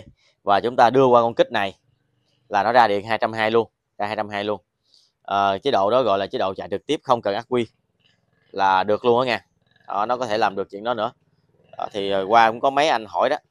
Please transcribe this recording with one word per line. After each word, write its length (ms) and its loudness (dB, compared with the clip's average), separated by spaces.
Và 180 2
chúng 160 -4
ta 140 6
đưa 160 4
qua 160 6
con 120 -2
kích 180 0
này 260 -4
là 140 0
nó 100 0
ra 160 6
điện 180 -2
hai 120 -2
trăm 140 -2
hai 180 0
luôn, 200 2
ra 80 -4
hai 100 -6
trăm 120 -6
hai 160 -6
luôn. 160 -6
Ờ, 360 0
chế 120 -4
độ 200 0
đó 120 2
gọi 160 0
là 80 -4
chế 120 -8
độ 160 -4
chạy 160 -12
trực 160 -8
tiếp 180 -4
không 180 0
cần 120 -2
ắc 140 -8
quy 180 -2
là 340 0
được 200 -2
luôn 160 4
á 60 0
nha. 180 -4
Ờ, 200 -4
nó 100 -2
có 100 -6
thể 120 -2
làm 180 0
được 140 -8
chuyện 140 -14
đó 100 -2
nữa. 180 -4
Ờ, 220 -10
thì, 180 -4
ờ, 180 -2
qua 220 6
cũng 100 -8
có 100 0
mấy 180 0
anh 200 -2
hỏi 200 0
đó, 80 -2